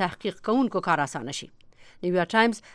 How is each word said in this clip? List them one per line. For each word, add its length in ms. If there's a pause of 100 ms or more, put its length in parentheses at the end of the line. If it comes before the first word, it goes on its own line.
تحقیق 460
کوونکو 400
کار 180
اسانه 340
شي. 80 (540)
نیویارک 320
ټایمز 280 (120)